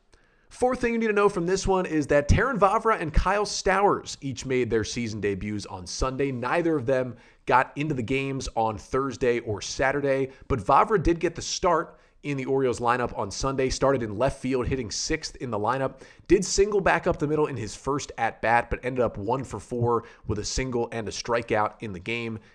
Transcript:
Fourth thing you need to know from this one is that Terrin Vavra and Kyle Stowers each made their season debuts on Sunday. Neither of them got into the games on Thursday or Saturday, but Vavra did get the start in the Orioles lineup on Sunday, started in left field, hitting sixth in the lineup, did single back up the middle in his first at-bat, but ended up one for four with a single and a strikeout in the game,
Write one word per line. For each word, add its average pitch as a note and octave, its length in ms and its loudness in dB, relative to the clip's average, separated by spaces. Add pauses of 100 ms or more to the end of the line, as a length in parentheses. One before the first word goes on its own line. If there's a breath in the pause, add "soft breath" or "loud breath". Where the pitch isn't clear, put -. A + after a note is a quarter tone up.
(500 soft breath)
Fourth B3 320 -2
thing A#3 100 2
you A#3 80 0
need A3+ 80 0
to G#3 60 2
know G#3 160 6
from F3 160 -2
this F#3+ 200 0
one F#3 200 2
is D#3 220 0
that C#3+ 200 4
Terrin A3 320 4
Vavra G#3 400 4
and D#3 140 -4
Kyle G3+ 320 2
Stowers F#3+ 720 0
each C3+ 260 -8
made B2+ 240 0
their A2 140 2
season A2 380 -6
debuts G2+ 460 -4
on F#2+ 200 -12
Sunday. C3+ 420 -2
Neither D3+ 460 0
of B2+ 100 -2
them B2+ 300 0 (300 loud breath)
got C3 320 4
into D3+ 160 0
the B2 100 -2
games C3+ 520 -2
on A2 220 0
Thursday B2 640 0
or G#2 220 -6
Saturday, C3+ 720 0 (180 loud breath)
but C3+ 100 0
Vavra F#3+ 420 4
did E3+ 200 2
get E3 140 -2
the - 60 -8
start - 580 -2 (240 soft breath)
in C#3+ 120 -4
the C3 100 -4
Orioles C3 360 2
lineup A#2+ 360 0
on G#2 140 -4
Sunday, C3+ 380 0
started C3+ 340 2
in G#2 140 -6
left C3 240 0
field, B2+ 260 0
hitting C3 240 -4
sixth - 460 -6
in B2+ 120 -8
the A2 80 -4
lineup, C3 440 -2 (260 loud breath)
did F#3 180 6
single G#3 360 2
back E3 260 2
up E3+ 100 0
the D3 100 -2
middle D3+ 200 2
in C3+ 100 -6
his G2+ 160 -8
first - 440 -4
at-bat, A#2 520 2
but - 140 -4
ended B2+ 200 0
up G#2+ 140 0
one A#2 260 -2
for G#2+ 160 -10
four A#2 440 0 (240 loud breath)
with A2 100 -2
a G2+ 80 -6
single A#2+ 460 -2
and A2+ 160 -6
a F2 40 -6
strikeout A#2 680 0
in G#2+ 140 -8
the E2+ 60 -10
game, A2+ 380 -6 (180 soft breath)